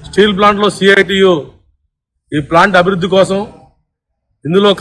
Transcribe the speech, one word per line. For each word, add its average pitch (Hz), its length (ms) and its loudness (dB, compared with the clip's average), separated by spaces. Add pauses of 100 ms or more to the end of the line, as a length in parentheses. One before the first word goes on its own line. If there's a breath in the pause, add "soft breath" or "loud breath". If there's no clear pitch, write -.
స్టీల్ 208 320 0
ప్లాంట్‌లో 208 380 0
సిఐటియు 190 560 0 (1040)
ఈ 151 40 -2 (100)
ప్లాంట్ 185 300 2
అభివృద్ధి 185 360 -2
కోసం, 190 220 0 (1080)
ఇందులో 196 240 0 (100)